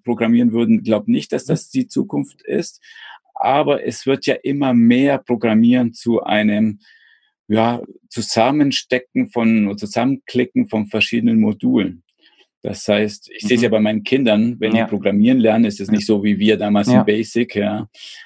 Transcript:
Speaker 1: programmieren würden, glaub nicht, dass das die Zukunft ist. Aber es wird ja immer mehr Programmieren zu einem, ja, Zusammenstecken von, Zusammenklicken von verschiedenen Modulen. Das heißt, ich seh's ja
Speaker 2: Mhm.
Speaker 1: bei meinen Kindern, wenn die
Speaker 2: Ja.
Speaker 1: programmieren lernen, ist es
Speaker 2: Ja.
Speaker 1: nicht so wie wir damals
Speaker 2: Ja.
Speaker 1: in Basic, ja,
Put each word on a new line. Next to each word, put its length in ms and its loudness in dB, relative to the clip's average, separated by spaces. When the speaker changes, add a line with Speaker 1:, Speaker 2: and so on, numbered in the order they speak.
Speaker 1:
programmieren 480 0
würden, 300 2
glaub 260 -2
nicht, 240 -2
dass 140 -4
das 240 -4
die 160 -4
Zukunft 560 -6
ist. 380 -6
Aber 460 0
es 180 -8
wird 220 -2
ja 80 0
immer 400 -2
mehr 420 4
Programmieren 800 0
zu 280 -2
einem, 580 0
ja, 340 0
Zusammenstecken 1200 -2
von, 480 0
Zusammenklicken 920 -2
von 180 -2
verschiedenen 540 0
Modulen. 640 0
Das 240 -10
heißt, 480 -2
ich 140 -16
seh's 140 2
ja 60 2
Speaker 2:
Mhm. 40 -4
Speaker 1:
bei 80 2
meinen 240 -2
Kindern, 560 0
wenn 120 -2
die 60 4
Speaker 2:
Ja. 80 0
Speaker 1:
programmieren 520 2
lernen, 260 4
ist 160 -4
es 80 -8
Speaker 2:
Ja. 60 0
Speaker 1:
nicht 120 0
so 160 0
wie 160 0
wir 200 2
damals 300 0
Speaker 2:
Ja. 120 4
Speaker 1:
in 60 0
Basic, 500 -2
ja, 320 -4